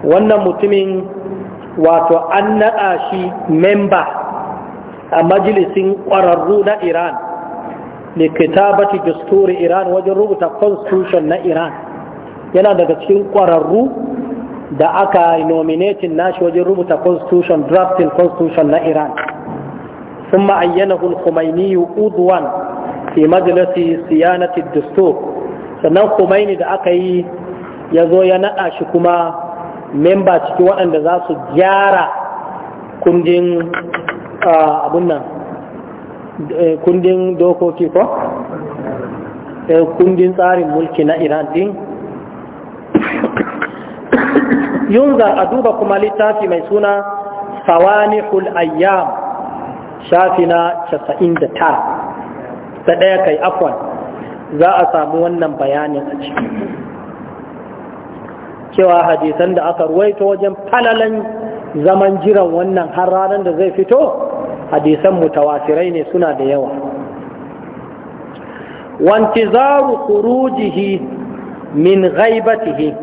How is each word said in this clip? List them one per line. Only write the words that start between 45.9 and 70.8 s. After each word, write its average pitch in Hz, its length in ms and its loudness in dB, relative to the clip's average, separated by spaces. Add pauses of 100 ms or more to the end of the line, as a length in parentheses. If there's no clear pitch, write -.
littafi 214 500 0
mai 170 200 0
suna 202 360 2 (600)
Sawanihul 208 880 4
Ayyam, 170 520 2 (1000)
shafi 175 400 4
na 170 440 0
casa'in - 440 0
da 147 140 0 (100)
tara. - 240 2 (1040)
Ta 170 80 4
ɗaya 185 300 4
kai, 156 180 2
afwan, 175 320 0 (840)
za 170 120 6
a 180 220 4
samu 160 340 0
wannan 165 320 -2
bayanin 143 480 -2
a 143 160 -8
ciki. - 240 -6 (2250)
Cewa 175 260 6
hadisan 165 520 0
da 170 200 0
aka 175 160 0
ruwaito 202 320 2
wajen 196 320 0 (160)
falalan 220 540 2 (580)
zaman 190 400 4
jiran 190 320 4
wannan 180 400 0
har 185 160 2
ranar 190 320 0
da 180 160 0
zai 185 160 2
fito, 190 240 2 (720)
hadisan 151 480 2
mutawatirai 151 720 0
ne, 160 220 -4
suna 170 220 2
da 135 100 -4
yawa. 139 260 0 (2250)
وانتظار 220 840 4 (240)
خروجه 233 720 0 (960)